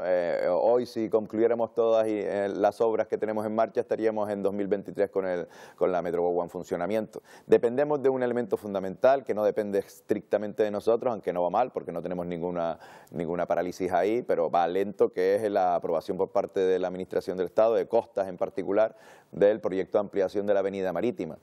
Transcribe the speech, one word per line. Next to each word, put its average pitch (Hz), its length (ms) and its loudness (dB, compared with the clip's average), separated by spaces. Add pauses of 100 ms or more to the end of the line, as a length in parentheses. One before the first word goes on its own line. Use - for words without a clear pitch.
eh, 87 440 0
hoy 113 360 2
si 113 240 -6
concluyéramos 113 640 0
todas 113 340 2
y, 107 100 0
eh, 98 300 -2
las 101 320 2
obras 107 280 2
que 110 100 -2
tenemos 107 280 -2
en 107 80 -4
marcha, 113 280 0
estaríamos 107 480 0
en 101 120 -4
dos 98 120 0
mil 101 140 -4
veintitrés 98 420 -2
con 95 180 -2
el, 90 200 -4 (280)
con 87 160 0
la 87 100 -2
Metro 85 200 -2
Guagua 87 240 0
en 85 40 -10
funcionamiento. 92 720 -6 (240)
Dependemos 127 560 2
de 123 60 2
un 131 160 0
elemento 120 340 -2
fundamental 98 680 0
que 113 80 -2
no 104 100 -2
depende 101 360 0
estrictamente 104 840 -4
de 104 80 -2
nosotros, 113 400 0
aunque 95 220 -4
no 87 100 0
va 87 60 2
mal, 117 220 0
porque - 200 -8
no 82 100 -8
tenemos 87 240 -6
ninguna, 85 540 -4 (320)
ninguna 85 360 -4
parálisis 90 440 -2
ahí, 101 300 2
pero 80 280 0
va 85 180 2
lento, 98 440 0
que 95 240 2
es 107 160 0
la 92 240 2
aprobación 85 420 -2
por 95 120 0
parte 98 320 -2
de 92 180 4
la 90 80 -2
Administración 90 500 -4
del 90 100 -2
Estado, 113 280 4
de 95 120 0
Costas 101 420 0
en 90 80 -10
particular, 101 580 0 (360)
del 101 280 4
proyecto 95 380 0
de 104 40 4
ampliación 98 440 -2
de 101 80 2
la 98 80 2
Avenida 95 320 -2
Marítima. 90 500 -4